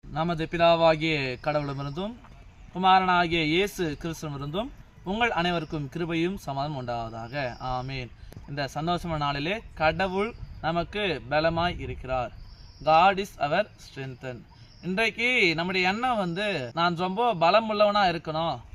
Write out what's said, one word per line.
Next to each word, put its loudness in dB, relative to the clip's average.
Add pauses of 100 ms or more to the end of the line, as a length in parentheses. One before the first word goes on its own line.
(140)
நமது -2
பிதாவாகிய 4
கடவுளிடமிருந்தும், -4 (600)
குமாரனாகிய 4
இயேசு 0
கிறிஸ்துவிடமிருந்தும் -6 (340)
உங்கள் 0
அனைவருக்கும் -2
கிருபையும் -2
சமாதானம் -6
உண்டாவதாக. -6
ஆமென். -6 (380)
இந்த -6
சந்தோஷமான -2
நாளிலே -2 (120)
கடவுள் 0 (280)
நமக்கு -2
பலமாய் 0
இருக்கிறார். -4 (540)
God 6
is - (120)
our 0 (100)
strength. -12 (400)
இன்றைக்கு 2
நம்முடைய 0
எண்ணம் 0
வந்து, -2
"நான் 2
ரொம்ப 0
பலம் 4
உள்ளவனா 4
இருக்கணும் -4 (140)